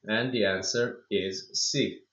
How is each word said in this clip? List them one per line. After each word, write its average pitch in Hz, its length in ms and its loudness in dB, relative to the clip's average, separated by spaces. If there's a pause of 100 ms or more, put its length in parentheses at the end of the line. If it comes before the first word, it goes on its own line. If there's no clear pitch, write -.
And 120 260 0
the 110 120 4
answer 98 540 0 (120)
is 95 440 -2
C. 107 460 0 (120)